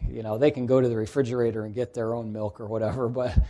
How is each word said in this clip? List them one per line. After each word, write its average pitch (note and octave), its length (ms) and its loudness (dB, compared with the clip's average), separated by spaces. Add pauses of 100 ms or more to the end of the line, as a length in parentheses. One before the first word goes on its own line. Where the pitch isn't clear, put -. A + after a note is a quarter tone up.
You A#2+ 140 -6
know, A2 160 -4
they D3 140 6
can B2+ 160 -2
go C3 120 6
to B2+ 80 4
the A#2 80 0
refrigerator A2+ 720 0
and G#2+ 80 -10
get B2 220 -4
their A2+ 180 -2
own A2+ 180 -6
milk G#2+ 280 -6
or A2 80 -10
whatever, A2 420 0
<laughs> - 0 -
but B2 260 -2 (140)